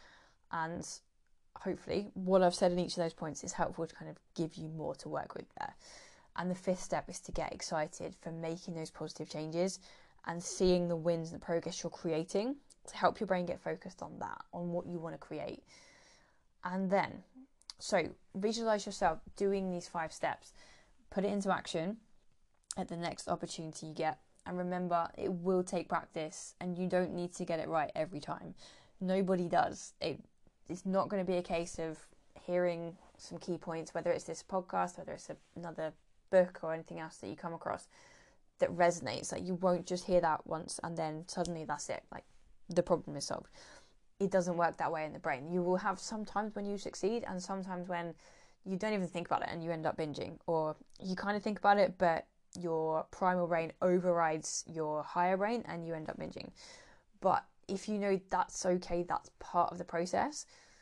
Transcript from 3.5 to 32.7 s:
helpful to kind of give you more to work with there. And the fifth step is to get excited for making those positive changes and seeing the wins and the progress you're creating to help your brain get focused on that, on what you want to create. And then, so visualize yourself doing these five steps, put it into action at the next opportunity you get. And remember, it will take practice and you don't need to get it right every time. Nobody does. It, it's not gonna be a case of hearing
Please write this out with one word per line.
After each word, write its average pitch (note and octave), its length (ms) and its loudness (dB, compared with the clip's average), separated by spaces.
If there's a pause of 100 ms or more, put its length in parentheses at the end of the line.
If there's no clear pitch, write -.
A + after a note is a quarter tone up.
helpful E3 340 -2
to - 80 -16
kind D#3 160 -12
of E3 60 -14 (180)
give D#3+ 220 -2
you D#3+ 120 -8
more D3+ 280 -6
to - 120 -12
work - 280 -6
with - 100 -8 (140)
there. - 160 -8 (580)
And F3+ 160 -2
the F3+ 60 0
fifth F#3 260 -2
step - 260 -2
is - 120 -10
to - 120 -10
get - 200 -2
excited E3 680 -4
for E3 120 -8
making E3 420 -6
those D#3+ 160 -6
positive D#3 400 -8
changes E3 480 -2 (480)
and E3+ 160 -4
seeing F3+ 460 4
the E3+ 80 0
wins E3 340 0
and E3+ 100 -10
the - 40 -14
progress F3 380 -2
you're E3 80 -6
creating F#3 640 0 (320)
to - 80 -14
help - 240 4
your G3+ 80 0
brain F3+ 180 2
get E3+ 140 -4
focused F3+ 420 -8
on D#3+ 160 -10
that, - 340 -6
on F3 200 -4
what F3 140 -2
you F3 120 -6
want D#3+ 160 -6
to D#3 40 -10
create. D3+ 440 -8 (1000)
And F#3 260 -2
then, F#3+ 320 4 (560)
so F3+ 300 2 (260)
visualize G#3+ 520 2
yourself F#3 340 2 (160)
doing G3 340 2
these F3 160 -4
five D#3+ 260 -6
steps, - 400 -4 (580)
put F#3+ 140 0
it G3+ 40 0
into G3 240 0
action F3+ 460 -2 (800)
at G3 120 -4
the F3 80 -8
next E3+ 320 -4
opportunity E3 580 -4
you D#3 80 -10
get. D#3 240 0 (260)
And F3+ 140 -4
remember, F3+ 580 0
it - 160 -2
will F#3 300 2
take F3+ 260 -4
practice D#3+ 720 -4
and F3+ 160 -4
you F3+ 100 0
don't F3+ 280 2
need F3 200 -4
to F3+ 100 -6
get E3 160 0
it - 80 -4
right D#3 260 2
every D#3 260 -2
time. - 340 -8 (460)
Nobody F#3 480 4
does. - 520 2
It, - 200 -2 (480)
it's F3+ 160 -6
not F#3+ 240 2
gonna G3 160 0
be F3+ 120 2
a F3 60 2
case E3+ 360 -2
of D#3+ 200 -4 (440)
hearing F3 540 2 (200)